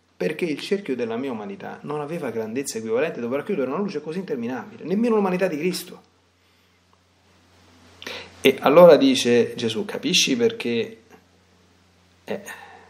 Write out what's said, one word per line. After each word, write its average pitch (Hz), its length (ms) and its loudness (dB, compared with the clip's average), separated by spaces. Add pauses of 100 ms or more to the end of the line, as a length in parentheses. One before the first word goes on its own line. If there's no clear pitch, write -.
(220)
perché 175 220 -4
il 151 160 -4
cerchio 196 340 -4
della 117 220 -4
mia 135 160 -6
umanità 101 500 -10
non 147 180 -6
aveva 143 300 -8
grandezza 113 480 -6
equivalente 113 400 -2
dopo 117 160 -6
racchiudere 143 340 -4
una 147 120 -4
luce 160 200 -6
così 160 200 -8
interminabile, 123 640 -8
nemmeno 220 320 0
l'umanità 185 320 0
di 147 100 -4
Cristo. - 420 -6 (2500)
E - 200 4
allora 165 340 10
dice 123 640 4
Gesù, 113 280 -4
"Capisci 143 520 0
perché, 117 640 -2 (1200)
eh, - 180 -8 (500)